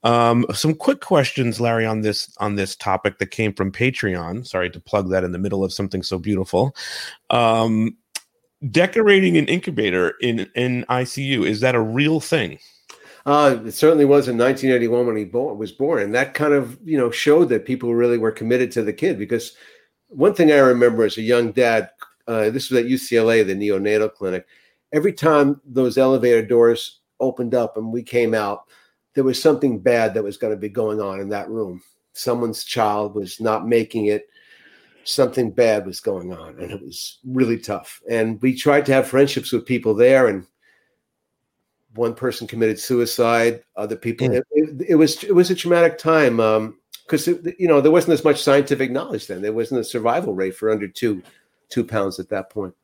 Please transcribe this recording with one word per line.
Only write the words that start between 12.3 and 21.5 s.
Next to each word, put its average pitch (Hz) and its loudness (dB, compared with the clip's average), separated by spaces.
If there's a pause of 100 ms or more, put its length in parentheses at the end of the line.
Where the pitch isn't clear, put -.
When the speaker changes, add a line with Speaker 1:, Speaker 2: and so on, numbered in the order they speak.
Speaker 2:
Uh, 143 4
it 110 -12
certainly 151 4
was 139 4
in 120 -4
nineteen 131 0
eighty-one 120 2
when 113 -2
he 107 -4
bo-, 117 -4
was 104 -10
born. 139 -2
And 104 -4
that 135 -2
kind 147 0
of, 127 -2
you 156 -2
know, 123 2
showed 147 4
that 110 0
people 123 -4
really 120 2
were 110 0
committed 123 0
to 117 -2
the 104 -4
kid, 160 -4
because 110 -6 (540)
one 170 2
thing 156 6
I 147 6
remember 120 4
as 98 -2
a 113 -8
young 117 2